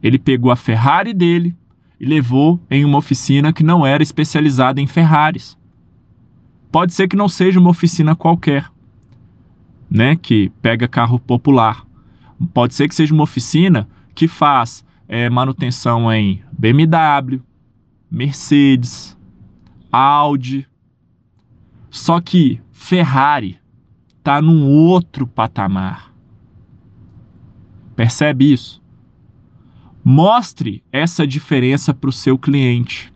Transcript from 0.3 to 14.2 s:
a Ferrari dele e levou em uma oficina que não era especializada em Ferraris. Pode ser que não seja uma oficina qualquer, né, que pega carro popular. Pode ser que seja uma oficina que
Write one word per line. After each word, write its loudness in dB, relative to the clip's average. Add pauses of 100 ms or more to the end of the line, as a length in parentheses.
a 0
Ferrari -2
dele 0 (420)
e -12
levou 2 (100)
em 0
uma 2
oficina 0
que 0
não 2
era 0
especializada -2
em -2
Ferraris. 0 (1120)
Pode -2
ser 0
que -4
não 0
seja 2
uma 6
oficina 0
qualquer, -2 (1200)
né, 2
que 0 (100)
pega -2
carro 0
popular. 0 (720)
Pode 0
ser 0
que -6
seja 0
uma 2
oficina 0 (240)
que -2